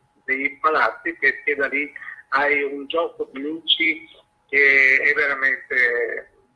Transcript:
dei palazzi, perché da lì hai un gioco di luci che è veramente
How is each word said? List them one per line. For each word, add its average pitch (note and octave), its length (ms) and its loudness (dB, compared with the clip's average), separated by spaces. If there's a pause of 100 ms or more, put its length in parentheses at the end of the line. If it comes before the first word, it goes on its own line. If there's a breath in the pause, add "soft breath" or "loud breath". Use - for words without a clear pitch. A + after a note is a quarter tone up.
(260)
dei C3+ 320 -4
palazzi, D#3 600 0
perché D3 380 0
da C#3 120 0
lì C#3+ 240 -4 (380 loud breath)
hai C#3+ 320 0
un C#3+ 240 -6
gioco D#3+ 460 -4
di C3+ 100 -10
luci D#3+ 680 -2 (400 soft breath)
che C3+ 540 4
è C#3+ 120 2
veramente C3+ 1200 -2 (220)